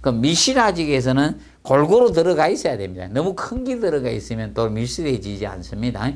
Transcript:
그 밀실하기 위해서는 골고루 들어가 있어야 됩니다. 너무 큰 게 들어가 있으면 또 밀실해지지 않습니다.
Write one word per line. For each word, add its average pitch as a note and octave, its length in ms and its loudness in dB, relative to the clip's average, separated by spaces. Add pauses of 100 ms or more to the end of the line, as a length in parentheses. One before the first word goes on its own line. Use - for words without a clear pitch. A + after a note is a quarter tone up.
그 C#3 80 0
밀실하기 E3+ 760 2
위해서는 C3+ 520 2 (240)
골고루 F3 500 6
들어가 D#3+ 340 4
있어야 D#3+ 300 0
됩니다. F#2 340 -8
너무 E3+ 240 -2
큰 B3 300 -6
게 B3+ 140 -4
들어가 D3 300 0
있으면 A2 440 -6
또 A2+ 160 0
밀실해지지 G#2+ 800 -4
않습니다. G2+ 680 -6